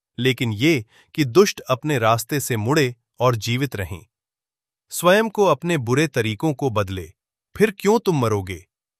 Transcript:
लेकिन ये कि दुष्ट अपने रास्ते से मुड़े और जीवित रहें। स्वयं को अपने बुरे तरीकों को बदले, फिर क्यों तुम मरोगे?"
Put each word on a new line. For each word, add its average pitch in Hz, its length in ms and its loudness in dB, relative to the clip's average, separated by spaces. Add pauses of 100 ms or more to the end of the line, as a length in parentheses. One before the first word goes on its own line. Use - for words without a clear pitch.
(200)
लेकिन 123 340 0
ये 127 320 0 (300)
कि 151 100 0
दुष्ट 160 340 2
अपने 135 400 -4
रास्ते 113 400 0
से 127 180 -4
मुड़े 123 380 0 (240)
और 123 160 2
जीवित 120 400 -4
रहें। 92 300 -10 (840)
स्वयं 208 400 2
को 208 160 2
अपने 170 320 0
बुरे 131 300 0
तरीकों 117 460 -2
को 139 160 -4
बदले, 95 440 -4 (440)
फिर 214 220 2
क्यों 214 200 2
तुम 156 220 0
मरोगे?" 98 440 -2 (340)